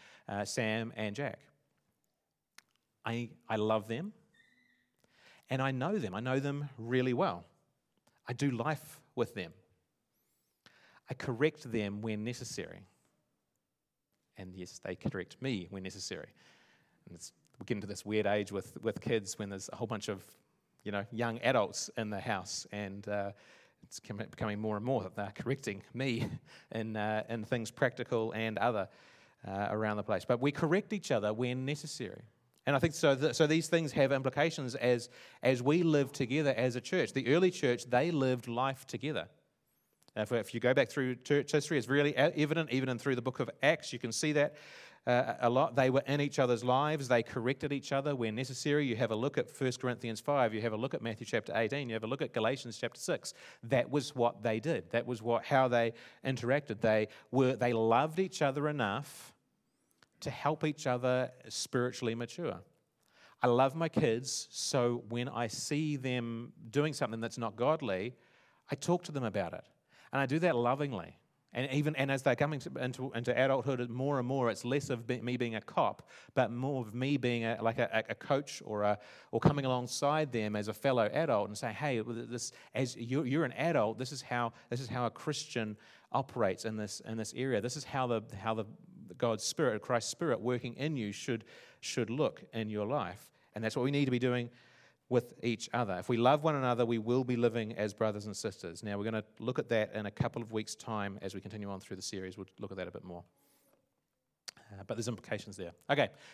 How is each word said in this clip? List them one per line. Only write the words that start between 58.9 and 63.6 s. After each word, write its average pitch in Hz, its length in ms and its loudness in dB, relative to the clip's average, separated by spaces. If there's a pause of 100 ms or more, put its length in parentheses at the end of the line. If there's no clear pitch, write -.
to 143 100 -6
help 147 320 -2
each 151 240 -2
other 127 420 2 (200)
spiritually 120 640 -2
mature. 120 460 -6 (840)
I 123 40 6
love 131 280 6